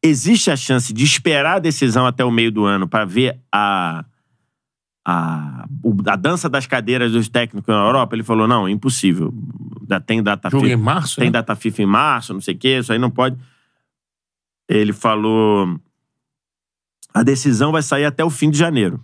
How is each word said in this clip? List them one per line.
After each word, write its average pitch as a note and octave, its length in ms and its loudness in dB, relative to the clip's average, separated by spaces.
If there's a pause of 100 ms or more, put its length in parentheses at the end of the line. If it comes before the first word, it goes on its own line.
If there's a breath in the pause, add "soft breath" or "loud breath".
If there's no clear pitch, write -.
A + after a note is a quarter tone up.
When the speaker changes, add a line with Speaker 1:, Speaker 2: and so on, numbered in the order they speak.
Speaker 1:
existe D#3+ 460 4
a C#3+ 40 2
chance B2+ 380 -2
de A2+ 100 0
esperar D3+ 540 2
a - 20 0
decisão C3 460 2
até B2 180 0
o B2 80 2
meio A#2 200 2
do G#2+ 140 0
ano G2 220 0
pra G#2+ 180 0
ver A#2 340 0 (140)
a, G2+ 500 0 (1040)
a, D#2+ 580 -4 (180)
o, A2 120 2 (120)
a G2 80 2
dança D#3 340 -2
das C3 160 -2
cadeiras B2 460 -2
dos A2+ 180 0
técnicos A2+ 440 -2
na G#2 120 4
Europa? A#2 300 2
Ele A2 80 -6
falou, A2 240 0
"Não, A2+ 200 2
impossível. G2 680 0 (560)
Já G2 100 0
tem A2+ 240 -2
data G2+ 260 -2
Speaker 2:
Jogo C3+ 160 2
Speaker 1:
fi-, B2+ 60 4
Speaker 2:
em A#2+ 40 2
março, C3 420 0
Speaker 1:
tem B2+ 80 0
Speaker 2:
né? A#2 60 2
Speaker 1:
data A2+ 240 -2
fifa G#2+ 260 -4
em G2+ 40 2
março, A#2 480 2
não F#2+ 80 -10
sei F#2 140 -6
o - 20 -16
quê, C3 220 0
isso A#2+ 120 -4
aí A2+ 80 0
não B2 120 0
pode." B2+ 260 -2 (1300 soft breath)
Ele G#2+ 260 2
falou, G#2+ 840 2 (1300)
"A A2+ 100 2
decisão C3 480 2
vai D#3 120 0
sair C#3+ 220 0
até D3 180 -2
o E3 60 0
fim D3+ 200 0
de D3 80 0
janeiro." C3 460 0